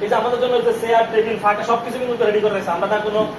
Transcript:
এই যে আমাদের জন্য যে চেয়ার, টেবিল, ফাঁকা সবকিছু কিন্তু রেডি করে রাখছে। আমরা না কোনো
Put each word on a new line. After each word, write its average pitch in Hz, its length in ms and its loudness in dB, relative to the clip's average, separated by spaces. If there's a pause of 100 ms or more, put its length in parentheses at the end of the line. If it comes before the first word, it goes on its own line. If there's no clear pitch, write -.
এই 208 60 -4
যে 240 80 0
আমাদের 233 240 0
জন্য 247 260 0
যে 233 160 2
চেয়ার, 226 300 4
টেবিল, 220 280 0
ফাঁকা 208 240 2
সবকিছু 247 360 -2
কিন্তু 240 260 0
রেডি 208 140 2
করে 208 140 2
রাখছে। 190 180 -2
আমরা 185 160 -2
না 214 100 0
কোনো 214 300 0 (120)